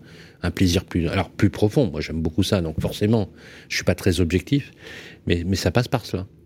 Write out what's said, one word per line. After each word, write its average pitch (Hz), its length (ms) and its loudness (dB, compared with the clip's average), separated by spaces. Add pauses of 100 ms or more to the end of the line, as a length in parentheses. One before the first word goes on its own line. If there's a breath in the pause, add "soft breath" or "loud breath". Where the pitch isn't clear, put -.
(420 loud breath)
un 90 80 -2
plaisir 92 340 2
plus, 82 220 -2
alors 92 220 -2
plus - 220 2
profond. 107 420 2
Moi, 76 80 -4
j'aime 80 200 -6
beaucoup 82 220 0
ça, 95 200 0
donc 80 180 -6
forcément, 104 480 0 (400 loud breath)
je - 80 -4
suis - 80 -4
pas 92 100 2
très 90 260 2
objectif, 90 520 0 (540 loud breath)
mais, 85 200 0
mais 95 100 2
ça - 140 0
passe 120 180 2
par 117 180 -2
cela. 92 200 -6 (200)